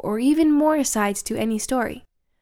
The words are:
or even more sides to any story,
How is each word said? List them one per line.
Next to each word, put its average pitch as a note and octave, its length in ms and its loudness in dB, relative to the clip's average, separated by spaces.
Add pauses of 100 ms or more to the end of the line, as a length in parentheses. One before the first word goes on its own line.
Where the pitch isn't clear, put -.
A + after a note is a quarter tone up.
or G#3 180 -4
even D4+ 320 4
more D4+ 320 4
sides G#3 420 -2
to A3 120 -6
any A3 220 -2
story, B3 460 -4 (380)